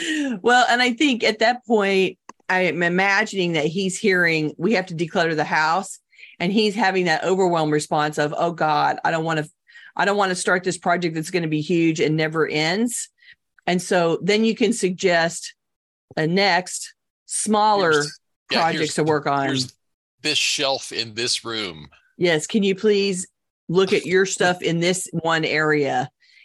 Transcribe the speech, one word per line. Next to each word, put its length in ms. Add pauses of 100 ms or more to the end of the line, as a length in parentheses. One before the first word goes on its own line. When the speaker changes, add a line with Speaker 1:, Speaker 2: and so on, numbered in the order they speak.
(420)
Speaker 1:
Well, 280
and 140
I 100
think 300
at 160
that 260
point, 540 (280)
I 140
am 220
imagining 680
that 120
he's 320
hearing, 600
"We 160
have 140
to 80
declutter 400
the 80
house," 560 (400)
and 140
he's 220
having 300
that 180
overwhelmed 500
response 460
of, 180
"Oh 140
God, 520
I 60
don't 140
wanna, 220 (500)
I 100
don't 120
wanna 180
start 280
this 140
project 380
that's 160
gonna 160
be 140
huge 380
and 160
never 320
ends." 600 (560)
And 160
so 400
then 240
you 100
can 180
suggest 840 (600)
a 120
next 680 (320)
smaller 680
Speaker 2:
Here's, 260 (320)
yeah, 100
Speaker 1:
projects 180
Speaker 2:
here's, 160
Speaker 1:
to 80
work 220
on. 220
Speaker 2:
here's 260 (480)
this 160
shelf 540
in 240
this 280
room. 460 (280)
Speaker 1:
Yes. 280
Can 180
you 120
please 520 (420)
look 220
at 140
your 220
stuff 340
in 200
this 320
one 320
area 640 (340)